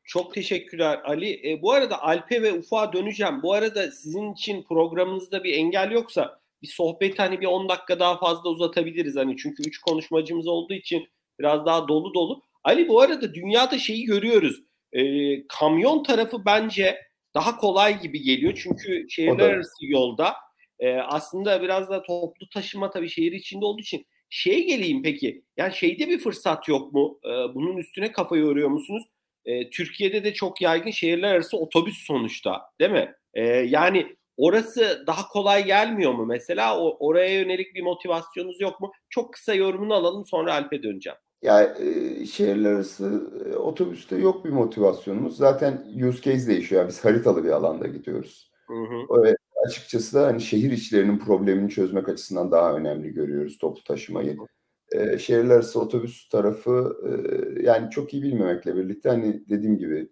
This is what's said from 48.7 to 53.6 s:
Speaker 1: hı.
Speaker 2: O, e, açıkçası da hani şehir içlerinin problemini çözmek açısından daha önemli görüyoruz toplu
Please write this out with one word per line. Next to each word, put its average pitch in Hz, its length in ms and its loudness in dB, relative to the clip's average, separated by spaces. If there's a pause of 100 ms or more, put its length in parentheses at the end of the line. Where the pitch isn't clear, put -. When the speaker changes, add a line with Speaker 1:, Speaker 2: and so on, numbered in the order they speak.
Speaker 1:
hı. 117 340 -8
Speaker 2:
O, 117 180 6
e, 110 100 6 (300)
açıkçası - 500 -4
da 143 100 6
hani 117 140 2
şehir 117 320 2
içlerinin 104 460 2
problemini 98 520 2
çözmek 95 380 0
açısından 90 420 -4
daha 82 260 4
önemli 76 360 -6
görüyoruz 73 460 -4
toplu - 240 -6